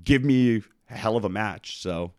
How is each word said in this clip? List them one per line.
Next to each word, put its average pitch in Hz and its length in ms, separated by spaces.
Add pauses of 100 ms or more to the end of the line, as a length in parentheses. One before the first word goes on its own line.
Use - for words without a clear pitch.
give 135 200
me 123 400 (260)
a - 60
hell 113 220
of 104 80
a 95 40
match. 98 500
So 87 400